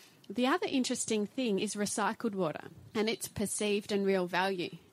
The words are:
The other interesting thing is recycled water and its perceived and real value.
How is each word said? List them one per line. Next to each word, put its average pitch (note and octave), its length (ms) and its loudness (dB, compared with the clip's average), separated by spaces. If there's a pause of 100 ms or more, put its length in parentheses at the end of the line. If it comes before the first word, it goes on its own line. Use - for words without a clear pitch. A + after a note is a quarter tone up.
(300)
The B3 180 2
other F4+ 220 2
interesting A3+ 580 0
thing A3 320 0
is G3+ 160 -2
recycled G#3 580 -2
water F3+ 360 -2 (260)
and G#3+ 140 2
its - 180 -4
perceived G#3 640 0
and G3 140 2
real F#3+ 200 4
value. F3 520 -2 (160)